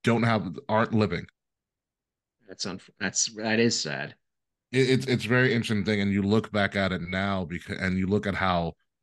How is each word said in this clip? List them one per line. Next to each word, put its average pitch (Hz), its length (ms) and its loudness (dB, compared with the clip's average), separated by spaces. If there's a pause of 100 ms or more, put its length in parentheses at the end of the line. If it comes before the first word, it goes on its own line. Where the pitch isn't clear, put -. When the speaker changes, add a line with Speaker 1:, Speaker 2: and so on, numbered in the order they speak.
Speaker 1:
don't 113 200 4
have, 107 340 0 (100)
aren't 110 280 2
living. 95 320 0 (1200)
Speaker 2:
That's 92 160 -12
unf-, 98 240 -10 (100)
that's, - 360 -2
that 110 260 0
is 117 180 2
sad. 71 360 -6 (580)
Speaker 1:
It, 131 160 4
it's, - 180 2
it's 110 200 0
a - 20 -4
very 123 240 4
interesting 107 320 -2
thing, 104 160 0
and 101 100 0
you 101 120 2
look 107 300 2
back 101 220 0
at 98 180 0
it 87 100 -4
now, 95 420 -4
because, 87 320 -8
and 92 220 -2
you 92 80 0
look 101 200 0
at 95 80 -2
how 87 380 0 (300)